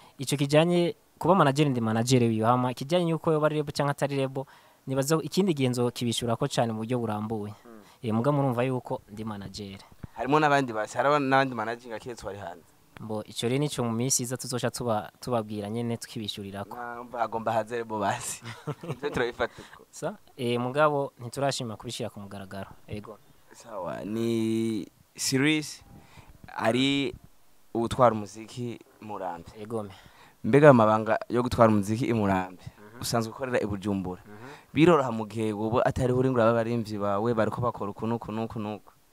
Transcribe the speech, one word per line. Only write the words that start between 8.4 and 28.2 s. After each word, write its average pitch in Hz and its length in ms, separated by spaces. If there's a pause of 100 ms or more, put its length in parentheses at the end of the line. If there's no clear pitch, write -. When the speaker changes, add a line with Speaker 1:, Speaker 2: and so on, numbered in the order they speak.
Speaker 1:
yuko 127 380 (100)
ndi 110 120
manager. 196 540 (380)
Speaker 2:
Harimo 135 240
n'abandi 139 320
basi, 107 240
harimo 139 220
n'abandi 135 360
managinga 117 440
kiretse 117 280
wari 98 120
hanze. 87 260 (360)
Speaker 1:
Mbo, 107 240
ico - 240
rero 127 120
nico 143 240
mu 117 80
minsi 123 300
iza 123 140
tuzoca 120 340
tuba-, 107 400 (100)
tubabwira 107 480
nyene 117 280
tukibishurirako. 101 800
Speaker 2:
Na, 120 240
umva 120 200
agomba 113 320
haze 113 240
lebo 110 220
basi. 113 440 (240)
<laughs> 151 240
Ivyo 143 200
turabifata 120 500
uko. - 300
Speaker 1:
Sa, 185 260 (200)
eh, 120 240
mugabo 139 600
ntiturashima 127 560
kubishira 117 340
ku 107 100
mugaragaro. 98 500 (180)
Ego. 104 300 (340)
Speaker 2:
Sawa, 87 520
ni 113 840 (260)
Series 147 720 (720)
ari 131 580 (600)
utwara 117 400
umuziki 110 680 (220)